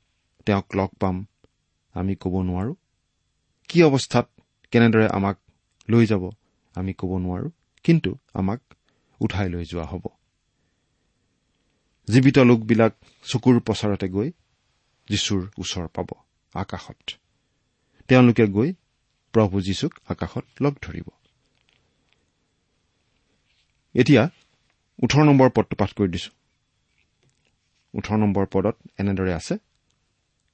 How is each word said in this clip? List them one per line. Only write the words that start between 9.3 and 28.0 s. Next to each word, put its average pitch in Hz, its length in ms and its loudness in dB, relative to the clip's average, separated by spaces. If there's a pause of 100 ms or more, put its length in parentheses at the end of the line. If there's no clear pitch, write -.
লৈ 87 160 -8
যোৱা 85 200 -8
হ'ব। 85 240 -10 (2000)
জীৱিত 127 300 4
লোকবিলাক 113 540 4 (320)
চকুৰ 120 360 2
পচাৰতে 101 480 -4
গৈ 104 240 -4 (760)
যীশুৰ 98 400 -4 (100)
ওচৰ 90 360 -8
পাব 92 120 -8 (480)
আকাশত। - 560 -14 (1000)
তেওঁলোকে 120 380 6
গৈ 110 280 0 (580)
প্ৰভু 101 280 0
যীশুক 92 340 -4 (140)
আকাশত - 540 -10
লগ 143 200 0
ধৰিব। - 260 -14 (2750)
এতিয়া 127 340 4 (760)
ওঠৰ 139 220 2
নম্বৰ 135 260 6
পদটো - 260 -2
পাঠ 101 160 -2
কৰি 101 160 -2
দিছো। 90 220 -8 (1600)
ওঠৰ 104 220 -6